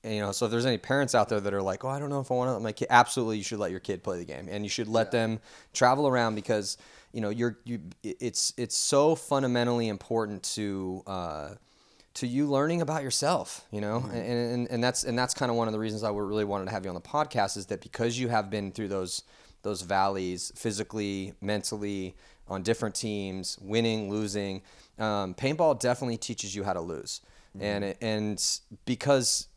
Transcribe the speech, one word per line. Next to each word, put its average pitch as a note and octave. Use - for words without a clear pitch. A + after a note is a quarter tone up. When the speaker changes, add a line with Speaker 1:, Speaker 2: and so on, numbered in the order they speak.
Speaker 1:
you G#2+
know, G2
so A#2+
if G#2+
there's A#2
any A#2
parents C3+
out G#2+
there G#2+
that G2
are G2
like, F#2+
"Oh, C3
I C#3
don't C#3+
know C#3+
if C3
I -
wanna B2+
let G#2+
my G#2+
kid," -
absolutely, A#2+
you G2
should G#2
let F#2+
your F#2
kid F#2
play F2+
the F2
game, D#2
and G#2
you G2+
should A2
let A2+
Speaker 2:
Yeah. A#2+
Speaker 1:
them A2+
travel C3+
around A#2+
because, G#2+
you A#2+
know, G#2
you're, A#2
you, A#2+
i-, G2+
it's, -
it's A#2+
so D3
fundamentally B2
important G#2
to, F#2+
uh, E2
to B2+
you C3+
learning D3
about D#3
yourself, C#3
you G#2
know, G#2+
Speaker 2:
Mm-hmm. A#2
Speaker 1:
and, A#2+
and, A#2+
and A#2+
that's, B2
and B2
that's B2
kinda A#2+
one A#2
of -
the A2
reasons G#2+
I A2
w-, G#2
really G#2+
wanted G2
to G2
have G2
you G2
on F2
the F2
podcast, C#3
is G2+
that G2
because A#2+
you B2+
have G#2+
been G2+
through G2+
those, F#2
those G2
valleys F#2+
physically, G2+
mentally, G2+
on F#2+
different A2
teams, G2
winning, A2
losing, G2+
um, G2+
paintball D3+
definitely B2
teaches G#2
you G2+
how F#2+
to F2
lose. D#2+
Speaker 2:
Mm-hmm. G2
Speaker 1:
And G2+
it, F#2+
and G#2+
because B2+